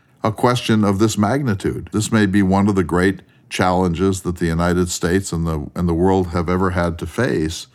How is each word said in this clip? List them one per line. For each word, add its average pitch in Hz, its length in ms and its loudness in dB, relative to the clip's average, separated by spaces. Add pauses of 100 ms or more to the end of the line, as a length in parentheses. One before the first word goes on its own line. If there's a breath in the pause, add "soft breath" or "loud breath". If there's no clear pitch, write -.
(220 soft breath)
a 110 100 0
question 117 520 2
of 98 140 2
this 107 180 2
magnitude? 104 760 -2
This 107 200 -2
may 107 140 4
be 98 160 2
one 98 260 4
of 104 60 2
the 95 100 2
great 90 380 0 (260 soft breath)
challenges 92 760 0
that 87 160 -4
the 87 80 -2
United 87 440 0
States 90 420 -2
and 82 140 -2
the, 78 280 -4
and 87 140 -2
the 85 60 0
world 92 340 2
have 85 200 -2
ever 92 220 0
had 87 280 -2
to 82 80 -8
face. 80 680 -4